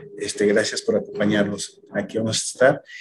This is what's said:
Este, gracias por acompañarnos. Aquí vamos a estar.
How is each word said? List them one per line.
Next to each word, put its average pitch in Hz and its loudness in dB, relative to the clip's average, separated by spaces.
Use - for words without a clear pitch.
Este, 101 0
gracias 107 2
por 107 0
acompañarnos. 101 0
Aquí 104 -4
vamos 110 -2
a - -6
estar. 135 4